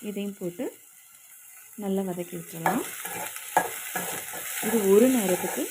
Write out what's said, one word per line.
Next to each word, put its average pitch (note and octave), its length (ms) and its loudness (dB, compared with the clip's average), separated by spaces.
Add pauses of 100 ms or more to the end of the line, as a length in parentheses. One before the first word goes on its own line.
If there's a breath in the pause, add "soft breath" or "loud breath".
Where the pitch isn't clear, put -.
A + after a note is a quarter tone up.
இதையும் G3+ 320 -4
போட்டு F3+ 240 -6 (1200)
நல்லா G3 240 0
வதக்கி F3+ 300 -6
விட்டுறலாம். E3+ 460 -2 (1800)
இது A3 120 2 (140)
ஒரு A3+ 240 10
நேரத்துக்கு F#3+ 540 2